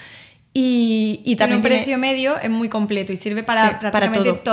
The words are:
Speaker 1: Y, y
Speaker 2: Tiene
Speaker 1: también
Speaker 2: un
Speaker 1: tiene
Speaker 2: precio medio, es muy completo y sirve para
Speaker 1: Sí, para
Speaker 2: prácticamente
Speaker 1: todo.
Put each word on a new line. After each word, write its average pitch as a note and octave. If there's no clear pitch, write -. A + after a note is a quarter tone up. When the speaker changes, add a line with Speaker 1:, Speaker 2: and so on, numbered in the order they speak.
Speaker 1:
Y, A3+
y A#3+
Speaker 2:
Tiene -
Speaker 1:
también -
Speaker 2:
un G#3+
Speaker 1:
tiene B3+
Speaker 2:
precio C4
medio, C4
es A3
muy A3+
completo G3+
y F#3
sirve G#3
para A3
Speaker 1:
Sí, -
para G#3
Speaker 2:
prácticamente G#3
Speaker 1:
todo. F#3